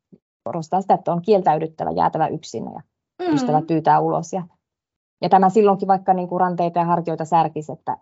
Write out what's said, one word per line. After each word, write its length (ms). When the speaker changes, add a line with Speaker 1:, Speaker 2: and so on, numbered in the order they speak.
Speaker 1:
korostaa 380
sitä, 120
että 200
on 80
kieltäydyttävä, 720
jäätävä 360
yksin 360
ja 80
Speaker 2:
Mm. 80
Speaker 1:
ystävät 320
pyytää 320
ulos. 340
Ja, 100
ja 80
tämä 200
silloinkin 380
vaikka, 260
niinku, 240
ranteita 420
ja 60
hartioita 400
särkisi, 460
että 300